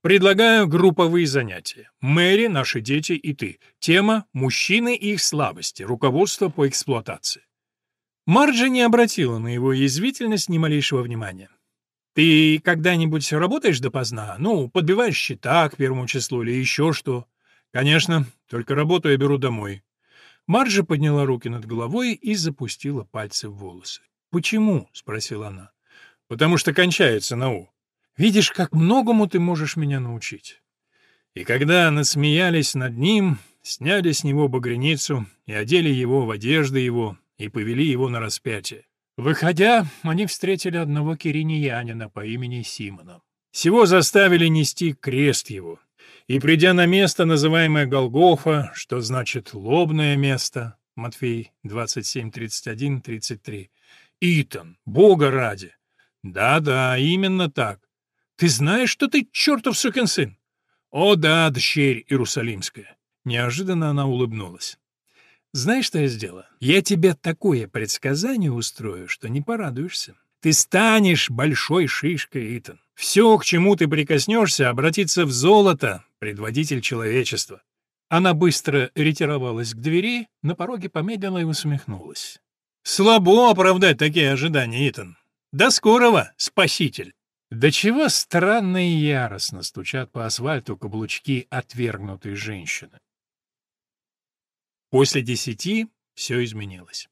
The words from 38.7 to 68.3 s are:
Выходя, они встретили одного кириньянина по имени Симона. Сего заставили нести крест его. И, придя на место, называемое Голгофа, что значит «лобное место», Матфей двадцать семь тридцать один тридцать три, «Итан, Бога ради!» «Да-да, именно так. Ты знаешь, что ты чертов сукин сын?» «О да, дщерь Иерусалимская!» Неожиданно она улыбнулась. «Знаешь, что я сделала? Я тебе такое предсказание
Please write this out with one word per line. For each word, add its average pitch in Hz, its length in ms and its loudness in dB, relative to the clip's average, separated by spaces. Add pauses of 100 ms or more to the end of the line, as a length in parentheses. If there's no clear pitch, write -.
Выходя, 170 720 2 (160)
они 165 240 -2
встретили 180 500 -4
одного 151 400 -2
кириньянина 139 920 -4
по 104 160 -12
имени 120 380 -8
Симона. 90 580 -14 (300)
Сего 214 340 4
заставили 180 640 4
нести 160 480 0
крест 135 560 -2
его. 87 280 -12 (480)
И, 131 120 -2
придя 160 340 4
на 175 140 4
место, 185 380 2
называемое 156 600 2
Голгофа, 139 880 2
что - 260 -8
значит 120 520 -6
«лобное 151 640 0
место», 131 600 -4 (180)
Матфей 117 580 -8 (100)
двадцать 110 440 -8
семь 113 240 -8
тридцать 113 380 -10
один 127 320 -4
тридцать 113 420 -10
три, 98 280 -14 (500)
«Итан, 143 640 -2
Бога 151 440 6
ради!» 104 440 -4 (480)
«Да-да, 127 760 0
именно 180 540 0
так. 107 300 -6 (560)
Ты 170 120 2
знаешь, 165 420 0
что - 180 -2
ты 277 240 0
чертов 262 440 0
сукин 247 300 -2
сын?» 131 320 -2 (520)
«О 190 260 4
да, 160 340 2
дщерь 135 580 0
Иерусалимская!» 113 880 -4 (280)
Неожиданно 147 640 -2
она 143 160 -2
улыбнулась. 113 720 -6 (760)
«Знаешь, 214 300 -2
что - 140 -4
я 143 80 2
сделала? 107 420 -8 (120)
Я 147 200 4
тебе 185 340 2
такое 156 540 -2
предсказание 151 800 -4